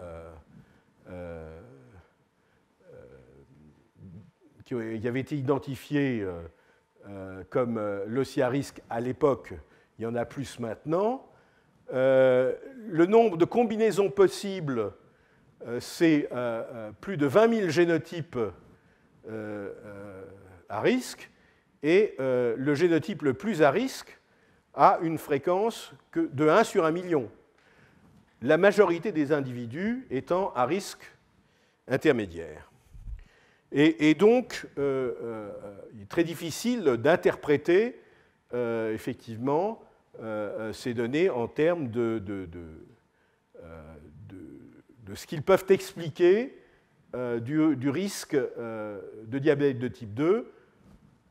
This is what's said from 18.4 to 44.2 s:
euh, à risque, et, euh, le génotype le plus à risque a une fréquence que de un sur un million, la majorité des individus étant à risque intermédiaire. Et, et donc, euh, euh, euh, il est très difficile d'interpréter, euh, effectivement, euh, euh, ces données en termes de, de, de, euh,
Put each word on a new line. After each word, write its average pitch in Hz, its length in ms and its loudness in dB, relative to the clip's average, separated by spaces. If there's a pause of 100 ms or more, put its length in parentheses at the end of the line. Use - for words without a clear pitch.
euh, 101 960 -14 (460)
à 101 120 -6
risque, 240 500 -2 (520)
et, 185 360 4
euh, 123 400 0
le 139 160 0
génotype 165 480 0
le 135 120 2
plus 185 280 -2
à 143 80 8
risque - 480 -4 (560)
a 160 260 6
une 160 160 0
fréquence 180 760 -2 (180)
que 160 220 -2
de 151 160 4
un 185 160 8
sur 180 200 2
un 156 60 2
million, 170 400 -2 (1120)
la 151 160 4
majorité 190 540 4
des 151 200 0
individus 143 800 -4
étant 170 440 -2
à 127 120 2
risque - 380 -6 (840)
intermédiaire. 92 800 0 (1000)
Et, 151 380 4
et 156 40 4
donc, 220 520 2 (100)
euh, 131 460 -2
euh, 110 280 -10 (120)
euh, 101 140 -16 (180)
il 104 80 -18
est 98 60 -18
très 175 160 0
difficile 170 600 -4
d'interpréter, 156 1160 2 (520)
euh, 117 400 -2
effectivement, 131 880 -4 (400)
euh, 110 480 -6
euh, 104 40 -8
ces 120 220 -8
données 135 360 0
en 117 180 -2
termes 156 400 0
de, 113 300 -2
de, 98 280 -8
de, 85 180 -14 (1000)
euh, 82 200 -20 (460)